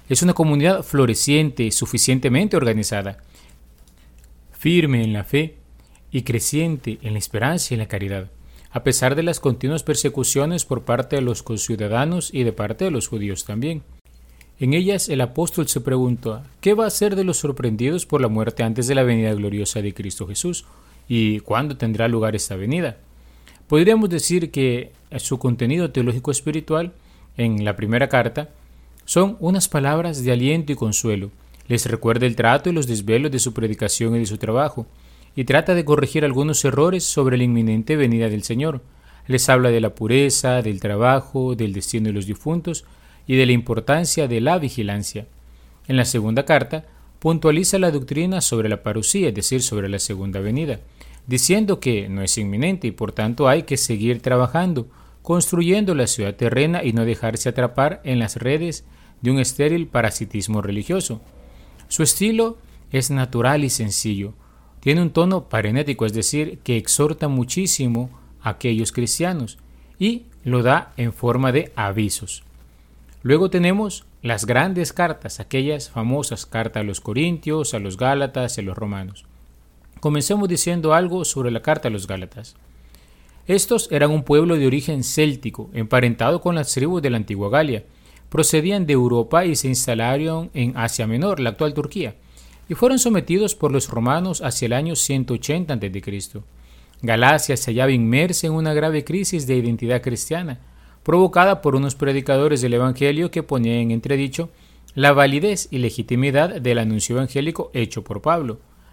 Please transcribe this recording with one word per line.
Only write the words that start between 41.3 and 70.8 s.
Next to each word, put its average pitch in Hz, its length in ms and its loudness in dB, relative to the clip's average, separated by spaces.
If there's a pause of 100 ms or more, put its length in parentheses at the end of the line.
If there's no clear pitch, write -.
del 107 180 -2
destino 107 340 -2
de 107 60 -2
los 101 120 -4
difuntos 156 600 -6 (420)
y 131 80 2
de 131 100 6
la 123 60 6
importancia 127 800 0
de 117 100 0
la 151 200 2
vigilancia. 104 680 -6 (600)
En 131 80 2
la 123 80 4
segunda 113 400 0
carta, 156 400 0 (340)
puntualiza 160 600 2
la 180 120 2
doctrina 151 480 -2
sobre 110 300 0
la 104 120 -4
parucía, 110 460 0
es 104 80 -2
decir, 123 260 -2
sobre 101 280 -2
la 98 100 -4
segunda 98 400 -6
venida, 120 400 -4 (480)
diciendo 185 540 2
que 104 260 0
no 98 140 -4
es 95 160 -2
inminente 120 500 -2
y 107 40 -4
por 101 200 -6
tanto 120 380 0
hay 151 140 4
que 139 120 -4
seguir 117 460 0
trabajando, 127 640 0 (340)
construyendo 175 720 2
la 123 120 2
ciudad 101 280 -2
terrena 135 500 0
y 120 80 0
no 117 100 2
dejarse 113 460 -2
atrapar 131 560 0
en 127 140 0
las 113 180 -4
redes 151 480 -4 (360)
de 120 100 0
un 135 80 2
estéril 151 480 0
parasitismo 107 720 -2
religioso. 104 580 -4 (720)
Su - 140 0
estilo 226 540 2 (340)
es 135 200 0
natural 131 520 2
y 131 60 0
sencillo. 104 640 -4 (480)
Tiene 160 200 2
un 170 100 0
tono 180 360 2
paréntico, 117 580 0
es 107 60 0
decir, 143 500 -2
que 120 140 -2
exhorta 151 540 0
muchísimo 127 800 -2 (320)
a - 80 -4
aquellos 113 420 -2
cristianos 147 680 -2 (400)
y 233 260 0 (200)
lo 123 200 2
da 135 340 2